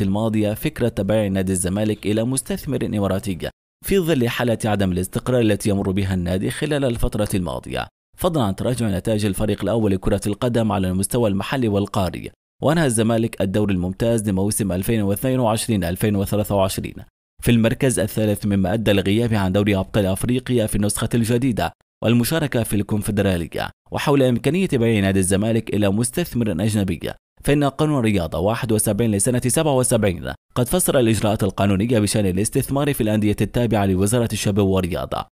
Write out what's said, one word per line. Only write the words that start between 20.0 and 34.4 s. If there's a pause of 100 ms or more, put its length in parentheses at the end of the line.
أفريقيا
في
النسخة
الجديدة (320)
والمشاركة
في
الكونفدرالية. (200)
وحول
إمكانية
بيع
نادي
الزمالك
إلى
مستثمر
أجنبي، (440)
فإن
قانون
الرياضة
واحد
وسبعين
لسنة
سبعة
وسبعين (220)
قد
فسر
الإجراءات
القانونية
بشأن
الاستثمار
في
الأندية
التابعة
لوزارة
الشباب